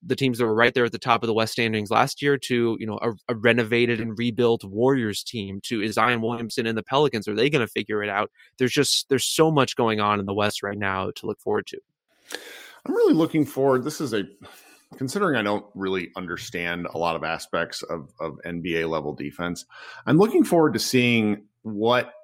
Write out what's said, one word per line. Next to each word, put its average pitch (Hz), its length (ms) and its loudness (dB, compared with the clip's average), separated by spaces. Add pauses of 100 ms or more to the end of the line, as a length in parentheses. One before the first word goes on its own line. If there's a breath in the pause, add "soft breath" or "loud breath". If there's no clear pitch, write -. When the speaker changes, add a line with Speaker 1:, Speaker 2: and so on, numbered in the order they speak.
Speaker 1:
the 139 120 -2
teams 131 220 0
that 120 80 2
were 110 80 2
right 117 220 4
there 123 100 4
at 113 60 -2
the 101 80 -10
top 120 240 2
of 117 40 -2
the 113 60 0
West 110 200 0
standings 110 360 -2
last 117 320 2
year 143 160 2
to, 117 420 0
you 110 60 -6
know, 107 160 -6
a, 120 120 -2 (140)
a 123 80 -2
renovated 117 640 2
and 113 160 -6
rebuilt 117 480 2
Warriors 110 600 0
team 98 400 -8
to, 113 180 -4
is 104 140 -2
Zion 117 260 2
Williamson 117 460 -4
and 113 100 -2
the 107 60 -4
Pelicans, 135 440 0
are 107 60 -4
they 113 160 2
gonna 143 160 2
figure 104 380 -4
it 104 60 -4
out? 101 200 -2 (300 soft breath)
There's 127 140 2
just, - 360 0
there's 131 160 0
so 160 240 4
much 143 260 2
going 110 240 0
on 104 200 2
in 98 80 -4
the 98 80 -4
West 104 260 0
right 101 160 -6
now 98 380 -2
to - 100 -16
look 104 140 -6
forward - 280 -2
to. - 120 -14 (1080 loud breath)
Speaker 2:
I'm 277 80 -4
really 403 220 6
looking 160 280 2
forward. 135 400 2
This 147 160 -6
is 131 140 -4
a, 104 100 -2 (720 loud breath)
considering 160 380 0
I 113 60 2
don't 104 320 0
really 95 420 -2
understand 87 800 -6
a - 60 -6
lot 82 160 0
of 76 80 -6
aspects 82 580 -4
of, 85 380 -10
of 78 260 -8
N 87 160 -6
B 82 200 -2
A 80 60 -2
level 76 280 -4
defense, 71 500 -8 (400 loud breath)
I'm 143 140 6
looking 233 240 4
forward 160 300 4
to 107 60 -2
seeing 117 680 2 (160)
what 110 500 0 (100)